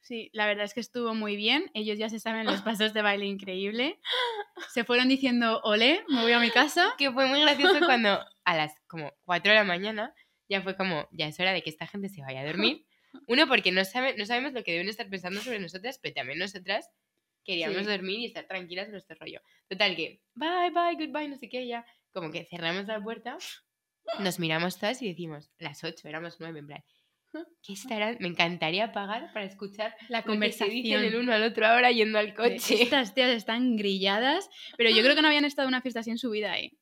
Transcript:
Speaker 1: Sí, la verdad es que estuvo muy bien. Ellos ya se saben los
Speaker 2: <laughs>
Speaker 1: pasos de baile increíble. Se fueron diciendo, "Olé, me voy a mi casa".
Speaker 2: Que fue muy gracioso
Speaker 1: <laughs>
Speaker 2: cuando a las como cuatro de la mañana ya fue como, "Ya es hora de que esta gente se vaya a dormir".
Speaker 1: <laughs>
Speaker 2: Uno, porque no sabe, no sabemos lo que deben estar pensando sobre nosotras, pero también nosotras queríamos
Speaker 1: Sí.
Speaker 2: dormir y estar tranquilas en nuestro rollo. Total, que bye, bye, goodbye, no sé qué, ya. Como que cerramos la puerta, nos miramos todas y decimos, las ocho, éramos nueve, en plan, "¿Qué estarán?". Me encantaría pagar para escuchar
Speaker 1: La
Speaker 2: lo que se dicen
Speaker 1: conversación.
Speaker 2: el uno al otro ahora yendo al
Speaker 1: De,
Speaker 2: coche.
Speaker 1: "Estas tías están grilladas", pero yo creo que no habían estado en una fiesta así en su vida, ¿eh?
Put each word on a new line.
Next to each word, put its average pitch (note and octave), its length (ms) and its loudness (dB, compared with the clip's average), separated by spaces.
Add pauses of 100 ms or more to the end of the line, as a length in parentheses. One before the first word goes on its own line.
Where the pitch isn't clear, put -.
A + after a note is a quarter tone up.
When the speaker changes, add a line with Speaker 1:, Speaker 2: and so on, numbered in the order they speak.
Speaker 1:
Sí, A3+ 320 -10
la G#3+ 140 -2
verdad G#3 180 0
es G3+ 80 -8
que - 80 -8
estuvo A#3 340 -6
muy G#3+ 220 -4
bien. B3 380 0
Ellos G#3+ 240 -4
ya A3 100 -2
se A3+ 100 -8
saben A3 280 -4
los G3 160 0
Speaker 2:
<laughs> - 0 -
Speaker 1:
pasos G#3+ 320 0
de G#3+ 80 0
baile G3+ 240 2
increíble. G3 760 -4 (720)
Se A#3 120 0
fueron B3 240 4
diciendo, A#3+ 540 2
"Olé, A#3 460 4
me B3+ 140 2
voy A#3 100 4
a A#3+ 80 6
mi A#3 100 4
casa". D4+ 460 4
Speaker 2:
Que C#4 160 0
fue C4+ 140 2
muy C#4 160 4
gracioso D4+ 360 6
Speaker 1:
<laughs> C#4+ 160 6
Speaker 2:
cuando G#3 240 4 (260)
a F3 120 2
las D3+ 160 0 (140)
como D#3 260 -10 (140)
cuatro F3+ 260 2
de G#3+ 60 8
la G#3+ 60 6
mañana G#3 500 -4 (340)
ya G3 140 0
fue F#3+ 160 -4
como, F#3 340 -2
"Ya D#3 160 -4
es D3+ 100 -12
hora F#3 140 2
de F3 100 -2
que - 60 -8
esta D#3 180 -12
gente G3 220 -10
se G3 140 -14
vaya C3 180 -10
a C#3 60 -6
dormir". G#3 400 0 (260)
Speaker 1:
<laughs> - 160 -20
Speaker 2:
Uno, C4 180 6
porque G#3+ 240 4
no F#3+ 140 4
sabe, B3 320 -2
no G#3 80 -4
sabemos B3 300 -2
lo A3 100 -6
que F3+ 80 -4
deben F3 160 -2
estar G#3 220 -10
pensando F#3 300 -6
sobre A3+ 200 -6
nosotras, F#3 420 -10
pero C#3+ 120 -8
también C#3 240 -6
nosotras G3 500 -6 (560)
queríamos F3 360 -4
Speaker 1:
Sí. G3 40 -4
Speaker 2:
dormir G3 360 -4
y A#3+ 40 -6
estar E3 220 -10
tranquilas F#3 400 -8
en G#3+ 60 -16
nuestro F3 280 -16
rollo. D#3+ 220 -14 (260)
Total, F#3+ 260 2
que D#3+ 280 -8 (120)
bye, F4 360 0
bye, F4 240 2 (120)
goodbye, D4 220 -6
no C#4 80 -12
sé A3 140 -16
qué, B3+ 160 -8
ya. A#3 180 -8 (280)
Como E3+ 180 -6
que E3 160 -10
cerramos F3 400 -4
la A3 120 -6
puerta, A#3 380 -10 (840)
nos F#3 200 -2
miramos E3 380 0
todas B3 240 -4
y A3+ 60 -4
decimos, D#3+ 500 -10
las D3+ 260 -14
ocho, - 240 -10
éramos E3 320 -12
nueve, E3 200 -12
en C#3+ 60 -18
plan, D3 180 -18 (800)
"¿Qué G3+ 100 -16
estarán?". A3 480 -4
Me F3+ 80 -4
encantaría F3 640 -2
pagar G#3+ 400 -6
para G#3 140 -8
escuchar G#3 480 -10 (160)
Speaker 1:
La A#3 100 -2
Speaker 2:
lo A3 40 -10 (160)
que G#3 120 2
se G#3+ 140 -4
dicen A3 320 0
Speaker 1:
conversación. G#3+ 60 2
Speaker 2:
el A3 120 0
uno B3 160 2
al G#3+ 120 4
otro A3 220 2
ahora B3 240 8
yendo G#3+ 280 4
al G#3+ 100 2
Speaker 1:
De, G3+ 60 -12
Speaker 2:
coche. A#3 480 2
Speaker 1:
"Estas B3 320 2
tías B3+ 160 4
están A#3 460 0
grilladas", G#3 760 0 (260)
pero A#3 140 4
yo A3 120 6
creo C#4 120 8
que D4+ 80 4
no D#4 60 6
habían D4 180 4
estado C#4 220 0
en B3+ 60 2
una B3+ 80 0
fiesta A#3 180 -4
así A3+ 100 -6
en A#3 80 -4
su A#3+ 120 -4
vida, G#3+ 280 -2
¿eh? - 240 -6